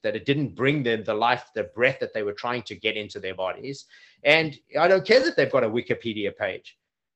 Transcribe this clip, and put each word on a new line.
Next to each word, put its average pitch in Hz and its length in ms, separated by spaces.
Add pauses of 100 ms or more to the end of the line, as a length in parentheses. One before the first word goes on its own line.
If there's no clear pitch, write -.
that 107 120
it 110 100
didn't 139 300
bring 139 280
them 113 200
the 107 100
life, 117 400
the 110 120
breath 123 340
that 113 140
they 113 100
were 101 80
trying 120 320
to 104 120
get 107 200
into 104 240
their 95 160
bodies. 95 500 (380)
And 151 340 (220)
I 170 80
don't 185 180
care 226 140
that 320 160
they've - 160
got 127 140
a 110 40
Wikipedia 110 680
page. - 420 (380)